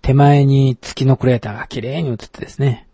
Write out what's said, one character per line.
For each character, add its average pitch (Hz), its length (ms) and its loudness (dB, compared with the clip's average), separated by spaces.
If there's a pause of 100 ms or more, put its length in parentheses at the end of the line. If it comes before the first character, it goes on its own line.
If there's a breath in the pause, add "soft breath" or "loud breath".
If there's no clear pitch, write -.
手 131 120 0
前 143 320 4
に 135 340 2
月 - 260 -8
の 135 120 4
ク 127 100 -2
レ 127 80 2
ー 113 40 -4
タ 107 100 -10
ー 104 80 -12
が - 100 -14
綺 - 140 -12
麗 135 200 -8
に 151 80 -4
映 120 40 -4
っ 110 40 -8
て - 220 -20
で - 80 -12
す - 120 -16
ね。 135 340 -2